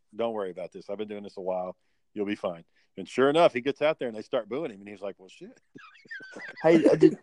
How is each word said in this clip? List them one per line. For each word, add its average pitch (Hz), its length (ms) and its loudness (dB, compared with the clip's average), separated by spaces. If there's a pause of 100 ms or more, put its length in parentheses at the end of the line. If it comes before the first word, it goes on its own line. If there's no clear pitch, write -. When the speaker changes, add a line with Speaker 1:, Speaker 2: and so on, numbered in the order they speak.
(140)
Speaker 1:
"Don't 113 200 -4
worry 98 160 -6
about 87 220 -12
this. 90 160 -16
I've 101 100 -8
been 107 100 -8
doing 104 160 -12
this 95 140 -16
a 95 40 -12
while. 92 340 -6 (380)
You'll 104 120 -4
be 104 100 -4
fine." 87 280 -6 (340)
And 87 100 -12
sure 135 220 2
enough, 160 240 4
he 123 80 -4
gets 135 200 -4
out 156 160 0
there 131 100 -6
and 110 80 -10
they 107 60 -10
start 110 260 -6
booing 147 220 -8
him, 98 100 -18
and 101 80 -18
he's 101 120 -16
like, 98 180 -10
"Well, 92 120 -20
shit." - 280 -20 (160)
<laughs> - 60 -20 (840)
Speaker 2:
Hey, 160 240 6
uh, - 80 6
did, 156 280 6